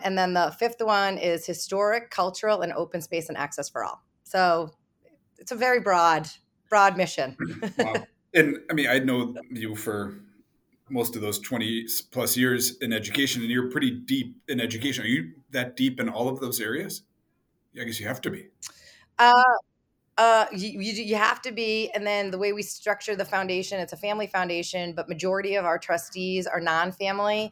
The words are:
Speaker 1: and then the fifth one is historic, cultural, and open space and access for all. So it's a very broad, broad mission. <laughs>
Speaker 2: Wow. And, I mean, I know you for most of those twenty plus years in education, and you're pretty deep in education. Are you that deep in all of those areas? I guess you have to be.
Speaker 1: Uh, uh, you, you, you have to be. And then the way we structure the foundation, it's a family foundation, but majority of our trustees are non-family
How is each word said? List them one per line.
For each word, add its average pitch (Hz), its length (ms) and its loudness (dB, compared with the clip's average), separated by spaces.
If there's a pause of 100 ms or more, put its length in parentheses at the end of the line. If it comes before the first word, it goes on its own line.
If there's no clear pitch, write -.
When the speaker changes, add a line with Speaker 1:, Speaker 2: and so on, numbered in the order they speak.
Speaker 1:
and 190 120 0
then 185 160 2
the 175 240 2
fifth 233 240 -2
one 196 360 2
is 170 280 0
historic, 208 640 -2
cultural, 190 500 0
and 175 100 -4
open 165 300 -6
space 160 260 -6
and 156 100 -8
access 143 300 -6
for 117 160 -6
all. - 180 -10 (220)
So 170 480 2 (680)
it's - 140 -12
a 247 60 -6
very 247 240 4
broad, 170 480 4 (400)
broad 196 260 6
mission. 160 460 -2
<laughs> 165 360 -6
Speaker 2:
Wow. - 280 0 (280)
And, 156 260 6 (120)
I - 20 -2
mean, 143 140 2
I 127 120 6
know 123 360 0 (160)
you 110 240 -6
for 101 420 -6 (720)
most 120 300 -2
of 107 40 -6
those 104 180 -4
twenty 113 460 -4 (260)
plus 123 260 -2
years 123 400 2
in 117 160 -4
education, 123 480 0
and 113 100 -2
you're 127 180 0
pretty 135 220 0
deep 131 460 -4 (100)
in 123 140 -2
education. 113 420 -4
Are 104 40 -4
you 156 260 0 (180)
that 123 240 -4
deep 127 240 0
in 117 80 -2
all 117 220 -2
of 131 100 -6
those 120 220 -4
areas? 120 400 -6 (760)
I 123 60 -8
guess 113 160 -6
you 104 80 -8
have 123 140 -6
to - 80 -4
be. - 180 -10 (720)
Speaker 1:
Uh, 247 220 10 (720)
uh, 220 360 6
you, 202 260 -8
you, 208 140 -4 (100)
you 214 140 -2
have 220 240 2
to 254 100 -8
be. 220 380 -2
And 208 180 -4
then 202 240 0
the 185 60 -6
way 202 160 0
we 208 80 -6
structure 208 560 -4
the 190 80 -2
foundation, 190 560 -2
it's 170 100 -8
a 165 60 -14
family 208 300 -4
foundation, 175 680 -4
but 165 160 -6
majority 190 460 -2
of 190 100 0
our 170 120 2
trustees 185 720 -4
are 175 140 -4
non-family 196 920 -2